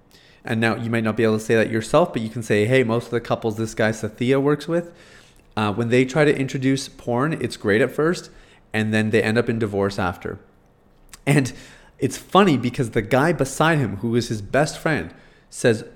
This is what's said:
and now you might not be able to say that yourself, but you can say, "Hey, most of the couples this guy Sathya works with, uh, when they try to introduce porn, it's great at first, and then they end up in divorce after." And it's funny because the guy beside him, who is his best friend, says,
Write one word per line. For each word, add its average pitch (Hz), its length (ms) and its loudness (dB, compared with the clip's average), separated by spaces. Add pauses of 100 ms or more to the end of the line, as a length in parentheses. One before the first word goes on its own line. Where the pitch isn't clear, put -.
(440)
and 113 160 -2
now 113 160 2
you 117 140 -6
might 113 160 0
not 110 100 -2
be 113 80 0
able 110 140 4
to 107 60 -6
say 120 120 0
that 110 140 2
yourself, 147 420 0
but 120 100 -4
you 110 80 -6
can 113 140 -8
say, 104 220 2
"Hey, 131 180 4
most 117 220 -2
of - 60 -14
the 120 100 -2
couples 113 340 -4
this 110 180 -4
guy 110 180 2
Sathya 120 500 0
works 147 260 0
with, 170 240 -4 (640)
uh, 107 160 0
when 117 160 -2
they 123 160 4
try 147 220 2
to 151 100 2
introduce 135 540 -2
porn, 127 440 -4
it's - 220 -6
great 107 260 2
at 131 100 0
first, 165 380 -2 (440)
and 107 200 0
then 107 180 2
they 110 100 6
end 110 160 2
up 117 100 2
in 113 120 0
divorce 98 400 0
after." 92 400 -4 (840)
And 139 280 2 (460)
it's - 180 -4
funny 180 400 4
because 120 320 -2
the 117 120 -2
guy 135 300 2
beside 156 460 0
him, 110 200 -2
who 117 180 -2
is 117 120 0
his 107 140 -6
best 135 360 -2
friend, 113 360 -4 (360)
says, 113 360 0 (100)